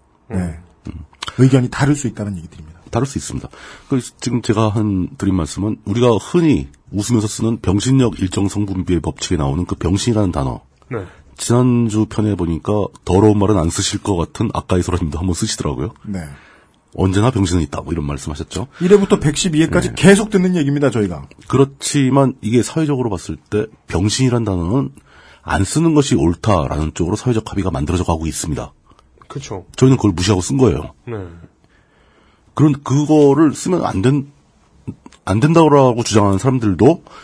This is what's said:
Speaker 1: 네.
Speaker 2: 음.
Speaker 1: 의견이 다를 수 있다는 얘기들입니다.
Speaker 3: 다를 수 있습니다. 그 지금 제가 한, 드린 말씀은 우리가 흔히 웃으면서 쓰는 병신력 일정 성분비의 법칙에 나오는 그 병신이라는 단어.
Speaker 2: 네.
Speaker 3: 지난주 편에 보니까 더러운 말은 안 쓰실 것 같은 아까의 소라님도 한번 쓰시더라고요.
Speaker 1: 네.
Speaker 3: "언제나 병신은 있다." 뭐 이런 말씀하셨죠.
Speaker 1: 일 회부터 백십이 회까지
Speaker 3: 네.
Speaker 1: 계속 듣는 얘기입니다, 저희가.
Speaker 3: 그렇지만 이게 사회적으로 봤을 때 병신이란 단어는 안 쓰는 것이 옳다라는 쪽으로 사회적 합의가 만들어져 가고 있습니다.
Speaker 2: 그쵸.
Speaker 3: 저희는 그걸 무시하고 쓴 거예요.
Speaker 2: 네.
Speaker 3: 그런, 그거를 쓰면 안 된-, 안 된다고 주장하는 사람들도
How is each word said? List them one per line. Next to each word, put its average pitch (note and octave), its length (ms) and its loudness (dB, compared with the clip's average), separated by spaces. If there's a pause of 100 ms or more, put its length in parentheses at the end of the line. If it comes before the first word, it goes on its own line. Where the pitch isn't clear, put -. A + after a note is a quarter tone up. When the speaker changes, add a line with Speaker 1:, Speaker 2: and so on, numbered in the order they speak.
(300)
Speaker 1:
네. G#2+ 80 -6 (500)
Speaker 2:
음. - 40 -12 (460)
Speaker 1:
의견이 C3 320 4
다를 D3 260 0
수 B2+ 120 -8
있다는 G2+ 300 -6
얘기들입니다. D#2+ 420 -18 (120)
Speaker 3:
다를 B2 160 -2
수 - 100 -10
있습니다. - 300 -8 (420)
그 C3+ 100 0 (200)
지금 A#2+ 220 -4
제가 A2 280 0
한, G2+ 480 -2
드린 G2 180 -2
말씀은 F#2 500 -4
우리가 A#2+ 320 2
흔히 C3+ 500 0 (240)
웃으면서 G#2 360 0
쓰는 A2+ 340 -4
병신력 G#2 580 2
일정 F#2+ 300 -2
성분비의 F#2 500 -2
법칙에 D#2+ 380 -4
나오는 D2 280 -2
그 - 100 -6
병신이라는 G2+ 560 0
단어. C2 300 -6 (300)
Speaker 2:
네. G#2 140 -8 (320)
Speaker 3:
지난주 A#2+ 680 2
편에 G#2 280 -2
보니까 E2+ 380 -4 (320)
더러운 G#2 340 6
말은 G2+ 180 2
안 D#2+ 120 0
쓰실 - 340 -4
것 G2 140 -2
같은 F#2 360 -4
아까의 - 300 -2
소라님도 F2 360 -4
한번 F2+ 140 -2
쓰시더라고요. D2 600 -6 (120)
Speaker 1:
네. G2 140 -10 (760)
Speaker 3:
"언제나 G2 360 2
병신은 F#2 320 0
있다." - 180 -8
뭐 E2+ 120 -6
이런 D#2 120 -4
말씀하셨죠. D2+ 640 -8 (140)
Speaker 1:
일 F3+ 100 2
회부터 G3 280 4
백십이 D3+ 440 0
회까지 C3 260 0
Speaker 3:
네. A2+ 60 -10
Speaker 1:
계속 G3+ 360 4
듣는 F#3 260 2
얘기입니다, C#3+ 320 0
저희가. F2 380 -2 (200)
Speaker 3:
그렇지만 C3+ 960 2
이게 A2+ 220 2
사회적으로 C#3+ 460 -2
봤을 E2+ 280 -8
때 - 300 -6 (200)
병신이란 A#2 560 0
단어는 G#2 460 -2 (540)
안 - 200 -2
쓰는 D#3+ 300 0
것이 C#3 220 2
옳다라는 D#2 800 0
쪽으로 F2+ 200 -2
사회적 A2 360 -2
합의가 F#2+ 200 -4
만들어져 F2 320 -2
가고 D#2+ 240 -2
있습니다. C#2 460 -8 (560)
Speaker 2:
그쵸. G#2 360 -12 (120)
Speaker 3:
저희는 C3 200 6
그걸 G#2+ 140 2
무시하고 F2+ 300 0
쓴 C3+ 160 -4
거예요. F#2+ 360 0 (140)
Speaker 2:
네. A#2 60 -10 (1400)
Speaker 3:
그런, D3 200 4 (100)
그거를 C#3+ 680 4
쓰면 F3+ 320 -2
안 F#2+ 160 -2
된-, C3+ 300 0 (960)
안 G2 140 0
된다고 C#3+ 640 4
주장하는 G2+ 360 2
사람들도 A#2+ 640 2 (200)